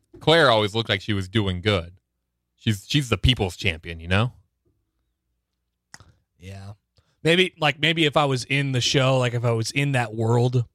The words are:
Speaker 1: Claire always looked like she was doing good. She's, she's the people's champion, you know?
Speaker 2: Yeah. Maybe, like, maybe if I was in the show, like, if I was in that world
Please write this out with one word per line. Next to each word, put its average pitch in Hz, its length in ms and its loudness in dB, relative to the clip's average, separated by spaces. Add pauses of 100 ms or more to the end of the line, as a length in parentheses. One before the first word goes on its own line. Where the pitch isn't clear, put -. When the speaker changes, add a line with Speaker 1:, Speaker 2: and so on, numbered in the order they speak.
(200)
Speaker 1:
Claire 156 300 4
always 107 240 2
looked 113 140 -4
like 101 120 0
she - 120 -6
was 95 160 -4
doing 95 320 -2
good. 90 320 -2 (640)
She's, 107 320 -4
she's 143 200 -2
the 113 100 0
people's 110 380 2
champion, 82 440 -8
you 85 80 -14
know? 104 240 2 (2000)
Speaker 2:
Yeah. 98 340 -18 (500)
Maybe, 175 360 2
like, 147 220 0
maybe 160 240 0
if 147 120 0
I 151 80 4
was 135 200 -2
in 139 280 -2
the 127 80 -2
show, 131 380 2
like, 123 160 -2
if 120 100 -4
I 120 80 2
was 113 180 -2
in 143 220 -2
that 117 220 -2
world 120 500 0 (100)